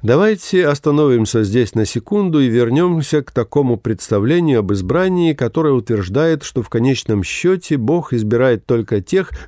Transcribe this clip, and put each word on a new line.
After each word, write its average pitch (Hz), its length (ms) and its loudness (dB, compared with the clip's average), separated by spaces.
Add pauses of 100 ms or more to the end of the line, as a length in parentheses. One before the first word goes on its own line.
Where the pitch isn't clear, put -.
Давайте 180 640 2
остановимся 139 760 2
здесь 110 320 0
на 110 100 0
секунду 175 540 -2
и 131 80 2
вернемся 143 720 0
к - 80 -14
такому 123 460 0
представлению 120 840 0
об 98 140 0
избрании, 165 640 0
которое 143 380 0
утверждает, 120 720 0
что - 220 -6
в - 40 -14
конечном 117 540 0
счете 175 540 -2
Бог 135 360 -2
избирает 117 540 0
только 113 340 -2
тех, 180 300 -2 (180)